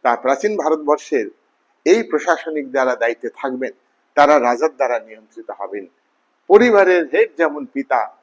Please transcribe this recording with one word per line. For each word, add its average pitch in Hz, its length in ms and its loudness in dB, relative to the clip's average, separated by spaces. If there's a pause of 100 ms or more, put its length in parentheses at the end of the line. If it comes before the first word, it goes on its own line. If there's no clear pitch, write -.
তা 120 140 2
প্রাচীন 135 420 -2
ভারতবর্ষের 151 680 -2 (580)
এই 208 180 2
প্রশাসনিক 156 680 -4
যারা 131 240 -2
দায়িত্বে 117 340 -4
থাকবেন, 127 420 -8 (440)
তারা 147 240 6
রাজার 123 360 -2
দ্বারা 123 240 -2
নিয়ন্ত্রিত 110 580 -20
হবেন। 98 280 -12 (640)
পরিবারের 190 680 4
হেড 220 240 0
যেমন 147 280 -2
পিতা 131 580 -4